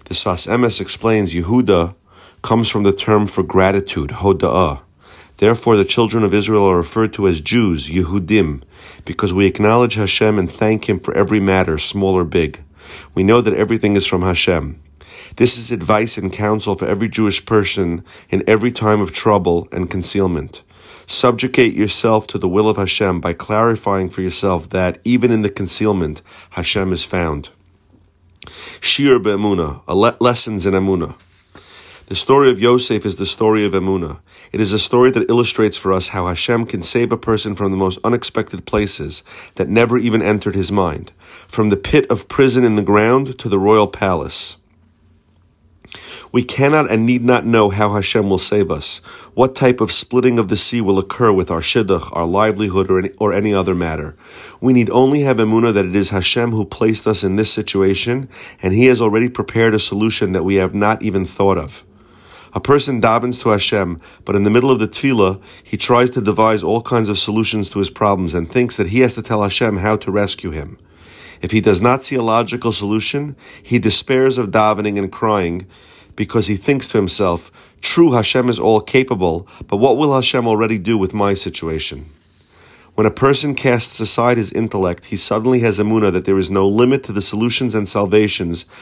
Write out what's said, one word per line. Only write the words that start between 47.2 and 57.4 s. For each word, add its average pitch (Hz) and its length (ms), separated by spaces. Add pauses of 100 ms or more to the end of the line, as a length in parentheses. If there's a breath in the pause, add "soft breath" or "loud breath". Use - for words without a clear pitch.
not 123 220
know 110 240
how 104 240
Hashem 104 360
will 95 100
save 101 320
us, - 260 (360 loud breath)
what 131 220
type 123 240
of 110 140
splitting 123 440
of 104 120
the 104 80
sea 120 240
will 95 180
occur 110 320
with 92 180
our 82 120
shidduch, 95 520
our 85 120
livelihood, 98 640
or 92 80
any, 95 200
or 104 120
any 101 220
other 92 220
matter. 78 400 (440 loud breath)
We 127 140
need 120 160
only 135 320
have 131 160
emunah 113 380
that 98 100
it 92 100
is 101 140
Hashem 117 420
who 107 140
placed 110 420
us 107 160
in 95 140
this 107 160